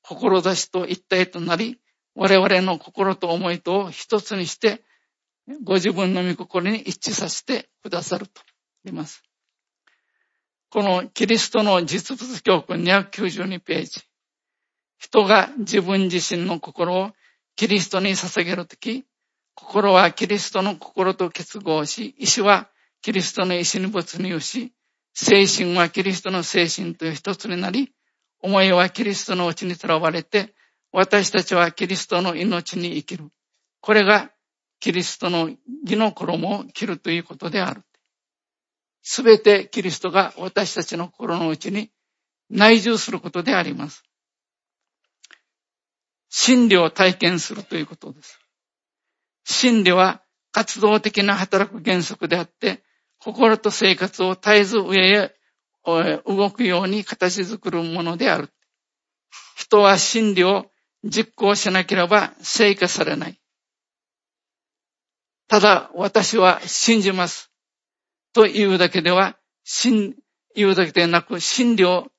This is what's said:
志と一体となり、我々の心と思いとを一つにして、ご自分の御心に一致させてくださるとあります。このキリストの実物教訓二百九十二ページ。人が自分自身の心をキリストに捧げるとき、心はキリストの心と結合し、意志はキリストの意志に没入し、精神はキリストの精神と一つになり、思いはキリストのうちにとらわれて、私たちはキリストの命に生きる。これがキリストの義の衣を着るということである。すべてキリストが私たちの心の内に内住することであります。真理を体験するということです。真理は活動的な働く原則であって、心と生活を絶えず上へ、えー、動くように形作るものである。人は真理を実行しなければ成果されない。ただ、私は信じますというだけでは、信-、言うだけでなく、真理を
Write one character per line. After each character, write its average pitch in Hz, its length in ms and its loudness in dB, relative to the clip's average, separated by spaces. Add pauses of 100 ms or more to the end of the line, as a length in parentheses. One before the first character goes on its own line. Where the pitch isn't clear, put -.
志 185 680 -2
と 180 160 -4
一 185 160 -8
体 185 300 -2
と 180 80 -12
な 170 160 -2
り、 226 240 -6 (360)
我 190 200 4
々 185 260 4
の 185 160 -2
心 190 380 -4
と 185 140 -4
思 170 220 -2
い 170 100 -6
と 190 240 -2
を 170 40 -12
一 - 300 -4
つ 208 160 -8
に 185 100 -4
し - 120 -10
て、 220 260 -2 (800)
ご 190 120 0
自 190 180 0
分 185 200 -2
の 180 100 -2
御 180 120 -2
心 180 340 -6
に 220 100 -4
一 - 320 -8
致 - 20 -6
さ - 160 -6
せ - 160 -10
て - 240 -6 (120)
く 214 80 -16
だ 175 140 -6
さ 180 140 -6
る 196 100 -14
と - 140 -20
あ - 20 -20 (400)
り 185 80 -16
ま 160 140 -10
す。 - 180 -20 (1500)
こ 214 140 -2
の 180 240 0
キ - 200 -4
リ 220 120 2
ス - 100 -4
ト 220 140 0
の 190 220 2
実 190 320 -6
物 247 260 -14
教 180 180 2
訓 175 220 -6
二 180 80 0
百 196 200 0
九 196 180 -6
十 - 140 -8
二 92 160 -8
ペ - 200 -6
ー - 60 -8
ジ。 - 160 -16 (1000)
人 - 240 2
が 196 320 4
自 202 240 -2
分 196 220 0
自 180 340 -4
身 175 80 -4
の 190 140 -4
心 175 360 -6
を 196 160 -4 (440)
キ 214 120 -2
リ 196 140 0
ス - 80 -8
ト 190 100 -2
に 196 120 0
捧 180 320 -4
げ 175 120 -4
る 175 120 -8
と - 80 -20
き、 254 280 -8 (520)
心 202 380 0
は 180 180 6
キ - 160 -6
リ 208 100 -2
ス - 140 -10
ト 202 100 -2
の 196 140 -2
心 190 400 -4
と 180 140 -4
結 - 300 -14
合 156 260 -2
し、 214 340 -10
意 - 80 -4
志 - 140 0
は 196 280 2 (320)
キ 226 100 -6
リ 190 120 -2
ス - 100 -8
ト 196 120 -4
の 185 100 -2
意 175 100 -4
志 190 140 -4
に 190 80 -4
没 180 340 -8
入 185 180 -6
し、 247 340 -10 (400)
精 196 340 4
神 180 280 -2
は 175 140 2
キ 190 140 -4
リ 190 100 -2
ス 180 80 -8
ト 202 80 -8
の 180 140 -4
精 170 240 0
神 170 280 -8
と 160 160 -6
一 180 240 -8
つ - 140 -12
に 175 100 -6
な 185 120 -4
り、 254 200 -2 (500)
思 196 200 2
い 190 100 6
は 180 200 4
キ 240 120 -6
リ 202 120 -2
ス - 100 -8
ト 196 100 -4
の 180 120 -2
う 165 80 -4
ち 185 100 -10
に 180 100 -6
と - 120 -10
ら 165 100 2
わ 160 140 0
れ 165 100 -6
て、 202 320 -4 (380)
私 190 400 2
た 190 120 0
ち - 120 -4
は 170 160 2
キ 185 160 -6
リ 190 80 -6
ス - 100 -8
ト 180 160 -2
の 180 140 -4
命 175 420 -4
に 175 200 -6
生 143 60 -8
き - 140 -12
る。 151 120 -20 (520)
こ 214 120 0
れ 214 100 6
が 190 280 2 (480)
キ - 140 -2
リ 175 100 -2
ス - 140 -10
ト 180 140 -6
の 165 180 0 (340)
義 208 140 -2
の 214 140 0
衣 170 480 -4
を - 60 -12
着 - 200 -10
る 175 140 -6
と - 100 -8
い 170 100 -2
う 165 40 -8
こ 156 120 -20
と 160 140 -12
で 196 120 -4
あ 127 120 -6
る。 113 80 -16 (1200)
す - 220 -6
べ 220 160 8
て 202 320 4
キ 220 100 -4
リ 180 80 -4
ス 151 100 -6
ト 180 120 -6
が 185 260 0
私 185 380 -6
た 175 80 -4
ち - 120 -10
の 175 120 -8
心 170 320 -6
の 165 100 -2
内 156 220 -6
に 196 180 -6 (640)
内 214 300 6
住 220 180 0
す - 100 -8
る - 100 -6
こ 170 120 -12
と 175 100 -6
で 254 140 -2
あ 175 80 0
り 147 100 -8
ま 139 160 -10
す。 - 140 -20 (2250)
真 247 400 4
理 196 80 6
を 165 120 4
体 185 260 2
験 175 240 -2
す - 140 -8
る - 100 -12
と - 120 -10
い 165 60 -4
う 147 40 -6
こ 170 120 -16
と - 160 -18
で 147 100 -20
す。 - 160 -20 (1040)
真 233 400 2
理 180 80 4
は 185 300 2 (300)
活 - 280 -2
動 214 200 4
的 208 240 -2
な 202 120 0
働 190 340 0
く 175 140 -16
原 185 200 0
則 170 240 -8
で 160 100 0
あ 175 60 -6
っ - 20 -10
て、 - 380 -6 (360)
心 220 380 2
と 214 120 -2
生 190 260 2
活 185 280 -4
を 185 120 0
絶 196 160 -2
え 208 120 8
ず 196 140 -2
上 190 200 0
へ、 190 380 4 (500)
え - 40 -2
ー、 165 340 0
動 196 260 0
く 202 140 -4
よ 185 200 0
う 190 40 -2
に 202 160 -4
形 180 400 -2
作 196 260 -8
る 170 140 -2
も 170 180 -6
の 170 160 -4
で 220 140 0
あ 156 80 0
る。 143 100 -10 (1080)
人 - 240 4
は 196 160 8
真 214 360 0
理 180 100 2
を 190 240 0 (360)
実 214 320 -4
行 202 200 2
し 202 140 -2
な 185 140 2
け 202 120 -4
れ 175 120 2
ば 202 340 2
成 202 340 2
果 185 120 0
さ - 160 -4
れ 151 120 -2
な 147 120 -8
い。 185 120 -16 (2000)
た 208 120 4
だ、 202 360 4
私 196 420 0
は 185 280 4
信 226 360 2
じ 196 100 0
ま 180 160 -2
す - 240 -14 (800)
と 214 140 8
い 202 180 0
う 190 120 4
だ 175 120 4
け 180 120 -2
で 170 100 0
は、 185 260 0 (280)
信-、 214 500 0 (400)
言 202 140 4
う 190 60 2
だ 190 100 4
け 147 80 -6
で 170 140 4
な 170 140 2
く、 175 200 -8
真 240 340 0
理 190 80 4
を 180 240 2 (120)